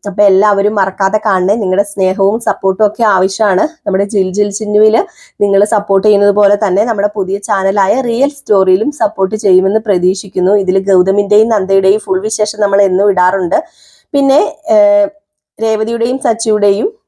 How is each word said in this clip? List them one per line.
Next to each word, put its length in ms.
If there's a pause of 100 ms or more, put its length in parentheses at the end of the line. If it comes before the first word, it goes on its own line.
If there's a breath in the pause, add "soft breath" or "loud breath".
അപ്പൊ 160
എല്ലാവരും 520
മറക്കാതെ 520
കാണണേ. 280
നിങ്ങളുടെ 280
സ്നേഹവും 580
സപ്പോർട്ടും 460
ഒക്കെ 160
ആവശ്യമാണ്. 680 (180)
നമ്മുടെ 180
ജിൽ 280
ജിൽ 180
ചിന്നുവിൽ 560 (340 loud breath)
നിങ്ങൾ 240
സപ്പോർട്ട് 420
ചെയ്യുന്നത് 260
പോലെ 340
തന്നെ 180
നമ്മുടെ 300
പുതിയ 240
ചാനലായ 600
റിയൽ 280
സ്റ്റോറിയിലും 640
സപ്പോർട്ട് 420
ചെയ്യുമെന്ന് 460
പ്രതീക്ഷിക്കുന്നു. 720
ഇതിൽ 260
ഗൗതമിന്റെയും 680
നന്ദയുടെയും 520
ഫുൾ 200
വിശേഷം 400
നമ്മൾ 220
എന്നും 280
ഇടാറുണ്ട്. 540 (480 loud breath)
പിന്നെ, 440 (140)
ഏഹ്, 400 (520)
രേവതിയുടെയും 560
സച്ചിയുടെയും 720 (160)